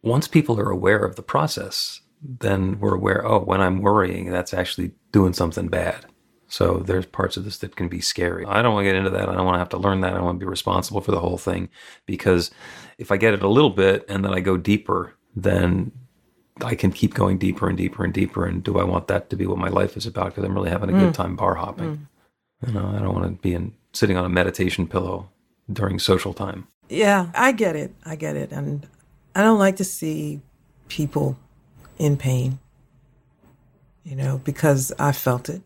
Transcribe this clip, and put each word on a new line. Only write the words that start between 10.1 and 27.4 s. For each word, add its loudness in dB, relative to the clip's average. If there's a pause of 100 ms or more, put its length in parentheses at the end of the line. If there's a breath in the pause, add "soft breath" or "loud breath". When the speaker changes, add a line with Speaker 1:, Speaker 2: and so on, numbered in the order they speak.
Speaker 1:
I -2
wanna 0
be -6
responsible -2
for -4
the 2
whole -2
thing, -4 (360 loud breath)
because 2 (480 loud breath)
if -4
I 4
get 4
it -2
a 2
little 6
bit 4
and -2
then 0
I 0
go 2
deeper, 0 (220)
then 2 (720)
I -4
can 2
keep -2
going 2
deeper -2
and -2
deeper -4
and -2
deeper. -2
And -4
do 0
I 2
want -2
that -2
to -4
be -4
what -2
my -2
life 0
is -8
about? -6
'Cause -4
I'm -4
really -2
having -2
a 2
good 6
Speaker 2:
Mm. 0
Speaker 1:
time -2
bar 0
hopping. -8 (560)
Speaker 2:
Mm. -6
Speaker 1:
You -4
know, -2
I -4
don't 0
wanna -2
be -2
in, -6 (200)
sitting 0
on -2
a -4
meditation 0
pillow -6 (420)
during -2
social 0
time. -10 (240)
Speaker 2:
Yeah, 2
I 4